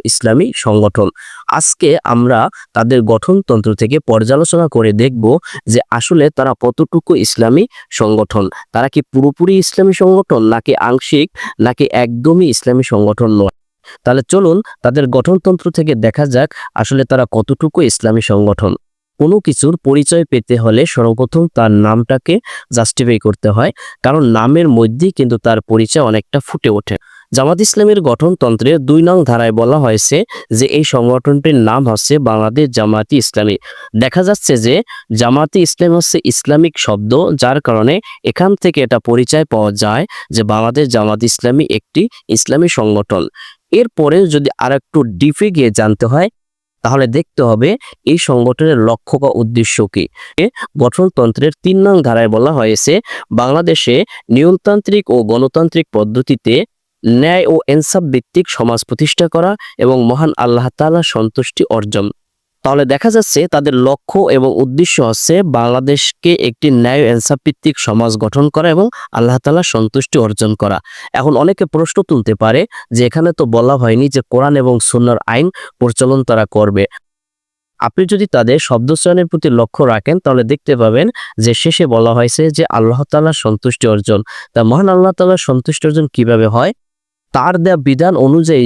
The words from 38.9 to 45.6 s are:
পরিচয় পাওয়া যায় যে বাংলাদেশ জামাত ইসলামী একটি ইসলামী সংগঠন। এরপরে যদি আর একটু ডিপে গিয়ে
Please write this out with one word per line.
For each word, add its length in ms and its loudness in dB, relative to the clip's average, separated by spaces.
পরিচয় 460 0
পাওয়া 260 0
যায় 340 -2
যে 120 -2
বাংলাদেশ 440 0
জামাত 360 0
ইসলামী 460 0
একটি 320 -4
ইসলামী 400 0
সংগঠন। 560 -2
এরপরে 460 0
যদি 300 0
আর 140 -2
একটু 320 -2
ডিপে 460 -2
গিয়ে 220 2